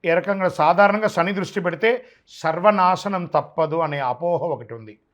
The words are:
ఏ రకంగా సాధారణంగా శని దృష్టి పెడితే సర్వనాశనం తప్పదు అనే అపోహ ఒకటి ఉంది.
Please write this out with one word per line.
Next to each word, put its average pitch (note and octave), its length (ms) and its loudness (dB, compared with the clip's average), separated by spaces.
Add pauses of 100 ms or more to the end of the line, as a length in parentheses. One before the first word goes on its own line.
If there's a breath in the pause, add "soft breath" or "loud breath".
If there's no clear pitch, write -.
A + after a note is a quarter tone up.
ఏ E3 80 2
రకంగా F#3 360 0
సాధారణంగా G3 580 4
శని F#3 240 0
దృష్టి F#3+ 300 -4
పెడితే A3 440 0 (220 loud breath)
సర్వనాశనం F3+ 960 0
తప్పదు D#3 500 -2
అనే D3+ 240 -2
అపోహ C#3 440 -2
ఒకటి C3+ 300 -8
ఉంది. A2 260 -18 (140)